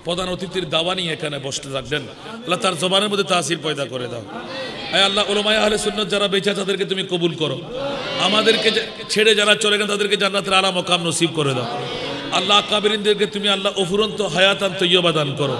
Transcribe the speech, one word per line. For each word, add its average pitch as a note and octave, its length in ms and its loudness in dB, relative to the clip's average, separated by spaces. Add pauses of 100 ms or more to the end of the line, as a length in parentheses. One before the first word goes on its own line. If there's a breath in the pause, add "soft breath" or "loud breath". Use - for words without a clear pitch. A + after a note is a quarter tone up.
প্রধান F3+ 260 -2
অতিথির F3+ 400 -4
দাওয়া E3 260 0
নিয়ে F3 180 -4
এখানে D3 260 -6
বসতে C#3 300 -6
থাকবেন, C3+ 340 -4 (400)
আল্লাহ F3+ 180 -2
তার F#3+ 180 0
জবানের F#3+ 320 2
মধ্যে G3 180 0
তাসির E3 320 0
পয়দা C#3+ 240 -2
করে B2 240 -6
দাও। A#2+ 140 -8 (680)
আয় F#3+ 160 4
আল্লাহ G3+ 220 0
উলামায়ে G#3 320 2
আহলে G#3+ 160 2
সুন্নাত G#3 320 -2
যারা G3+ 180 2
বেঁচে F#3+ 240 0
আছে G3 100 -2
তাদেরকে F#3+ 240 -2
তুমি F#3 260 -2
কবুল E3+ 240 0
করো, C#3+ 220 -2 (680)
আমাদেরকে G#3+ 460 4
যে A3 100 0 (280)
ছেড়ে G#3+ 260 4
যারা G#3 200 4
চলে G#3 220 2
গেল G#3 100 0
তাদেরকে G3+ 300 0
জান্নাতের G3 420 0
আলা F#3+ 120 2
মকাম F3+ 320 0
নসিব E3 340 2
করে C#3 180 2
দাও। A#2+ 120 -2 (720)
আল্লাহ G3 220 4 (100)
কাবেরিনদেরকে G#3 640 2
তুমি G3+ 160 -2
আল্লাহ G3 300 0
অফুরন্ত G3 400 0 (140)
হায়াতান F#3+ 440 4
তৈয়বা F3+ 340 4
দান D3 240 2
করো। C3+ 240 0